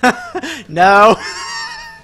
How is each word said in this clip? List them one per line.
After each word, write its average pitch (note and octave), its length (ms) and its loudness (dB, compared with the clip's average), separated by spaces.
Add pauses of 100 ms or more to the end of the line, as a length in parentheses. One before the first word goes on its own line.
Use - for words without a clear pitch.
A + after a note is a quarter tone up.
<laughs> C#4+ 680 -4
No. G3 520 4
<laughs> - 720 -12 (100)